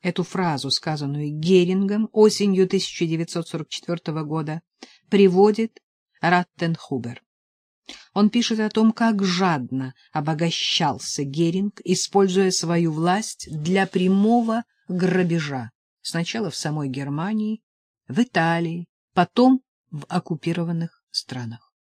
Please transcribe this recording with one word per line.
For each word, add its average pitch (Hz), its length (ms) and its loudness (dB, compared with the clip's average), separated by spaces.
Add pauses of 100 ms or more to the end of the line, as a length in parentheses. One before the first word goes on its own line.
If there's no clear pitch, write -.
Эту 180 220 -2
фразу, 151 480 -2
сказанную 147 580 -4
Герингом 185 800 2
осенью 202 560 4
тысяча 185 380 -2
девятьсот 165 420 -4
сорок 160 220 -10
четвертого 165 540 -6
года, 156 400 -6 (460)
приводит 202 680 6 (420)
Раттенхубер. 165 1000 -2 (920)
Он 208 180 4
пишет 226 300 0
о 214 100 -2
том, 220 220 4
как 220 300 0
жадно 143 680 -2 (180)
обогащался 156 1120 -2
Геринг, 170 600 -2
используя 190 680 2
свою 170 420 0
власть 175 600 -4
для 175 340 0
прямого 220 800 2 (240)
грабежа. 170 800 -2 (320)
Сначала 170 480 -6
в - 60 -12
самой 147 340 -4
Германии, 175 720 -4 (460)
в 175 160 0
Италии, 170 640 -2 (260)
потом 254 480 4 (300)
в 147 180 -12
оккупированных 165 1000 -4
странах. 120 680 -10